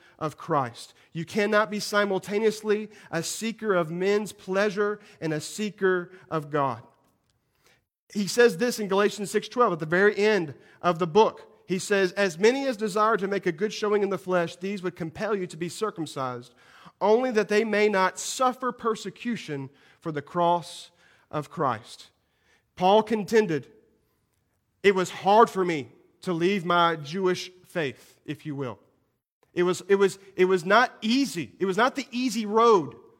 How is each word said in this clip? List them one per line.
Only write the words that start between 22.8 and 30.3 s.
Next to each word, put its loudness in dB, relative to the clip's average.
contended, 0
"It 6
was 0
hard 6
for -2
me -4
to -4
leave 0
my 4
Jewish -2
faith," -8
if -10
you -8
will. -8
It 2
was, 0
it 4
was, 2